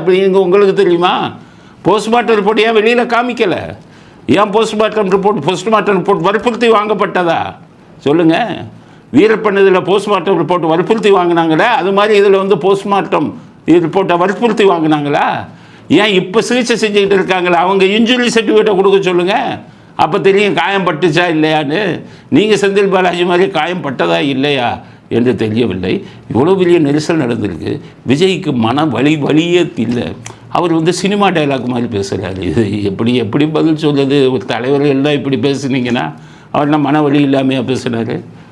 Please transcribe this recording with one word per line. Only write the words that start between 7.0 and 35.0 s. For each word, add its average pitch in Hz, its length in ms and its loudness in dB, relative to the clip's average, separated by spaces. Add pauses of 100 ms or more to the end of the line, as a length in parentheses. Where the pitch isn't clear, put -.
சொல்லுங்க. 170 680 0 (480)
வீரப்பன் 214 440 2
இதுல 196 260 4
போஸ்ட்மார்ட்டம் 202 580 0
ரிப்போர்ட் 170 200 -2
வற்புறுத்தி 180 520 0
வாங்குனாங்களே, 170 460 2
அது 196 340 0
மாதிரி 208 280 2
இதுல 196 160 4
வந்து 190 200 0
போஸ்ட்மார்ட்டம் 185 760 0 (340)
ரிப்போர்ட்டை 170 520 2
வற்புறுத்தி 202 460 0
வாங்குனாங்களா? 156 580 0 (640)
ஏன் 202 240 2
இப்ப 185 280 0
சிகிச்சை 240 360 0
செஞ்சுக்கிட்டு 202 360 0
இருக்காங்களா, 175 460 0
அவங்க 185 260 2
இன்ஜுரி 233 500 2
சர்டிஃபிகேட்டை 214 420 2
கொடுக்க 196 240 2
சொல்லுங்க. 180 580 -2 (380)
அப்ப - 240 0
தெரியும் 196 340 2
காயம் 180 320 -2
பட்டுச்சா 170 440 0
இல்லையான்னு. 156 720 -2 (260)
நீங்க 202 260 2
செந்தில் 196 360 2
பாலாஜி 175 340 0
மாதிரி 180 260 2
காயம் 165 320 -4
பட்டதா 170 360 -2
இல்லையா 135 600 -2 (280)
என்று 120 260 0
தெரியவில்லை. 107 720 -2 (260)
இவ்வளவு 165 280 2
பெரிய 175 220 4
நெரிசல் 151 400 0
நடந்திருக்கு. 107 600 -4 (280)
விஜய்க்கு 156 440 0
மன 123 320 0
வலி, 147 320 0
வலியே 165 600 0
இல்லை. 120 260 -4 (460)
அவர் 165 240 -2
வந்து 160 200 0
சினிமா 196 380 0
டயலாக் 139 340 -2
மாதிரி 120 340 -4
பேசுறாரு. 95 440 -6
இது 101 420 -2
எப்படி, 110 300 -2
எப்படி 123 320 0
பதில் 156 300 0
சொல்றது? 139 560 0
ஒரு 127 120 -4
தலைவர்கள் 135 560 0